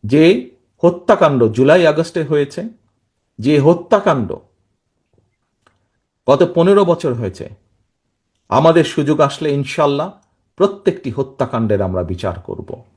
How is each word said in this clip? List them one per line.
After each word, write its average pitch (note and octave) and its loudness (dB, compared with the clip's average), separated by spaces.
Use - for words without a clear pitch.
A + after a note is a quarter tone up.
যে C#3 2
হত্যাকাণ্ড E3+ 2
জুলাই D#3 4
আগস্টে D#3+ -2
হয়েছে, D3 -4
যে C3+ 0
হত্যাকাণ্ড D#3+ 0
গত C#3+ 2
পনেরো F#3+ 4
বছর E3 -2
হয়েছে, A2 -8
আমাদের D#3+ 4
সুযোগ D3+ -2
আসলে D3 -2
ইনশাল্লাহ C#3+ -2
প্রত্যেকটি - -4
হত্যাকাণ্ডের A2+ -4
আমরা F#2 -4
বিচার F2 -8
করব। - -14